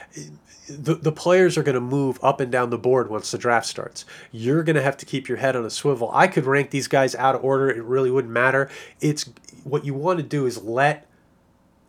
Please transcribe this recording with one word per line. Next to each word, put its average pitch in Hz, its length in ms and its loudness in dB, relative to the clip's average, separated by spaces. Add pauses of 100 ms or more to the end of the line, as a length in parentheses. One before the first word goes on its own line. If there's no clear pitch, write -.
(680)
The, 147 280 -4
the 156 160 -2
players 175 440 4
are 160 60 0
gonna 135 180 2
move 131 420 0
up 139 180 2
and 127 100 -2
down 123 200 0
the 117 80 -2
board 123 300 2
once 107 220 -6
the 120 80 -6
draft 117 280 0
starts. - 380 -12 (280)
You're 127 320 0
gonna 151 180 2
have 135 140 0
to - 100 -18
keep 135 220 -6
your 117 100 -4
head 131 160 0
on 120 100 -2
a 107 60 -6
swivel. 127 420 -2
I 151 140 6
could 185 180 0
rank 135 260 2
these 135 180 -4
guys 135 260 2
out 131 220 2
of 120 80 -6
order. 135 260 2
It 117 140 -4
really 127 260 0
wouldn't 123 220 0
matter. 131 360 2 (320)
It's, 151 300 -2 (320)
what 143 220 -4
you 139 100 -4
wanna 160 300 -2
do 139 200 -2
is 110 160 -2
let 127 460 0 (840)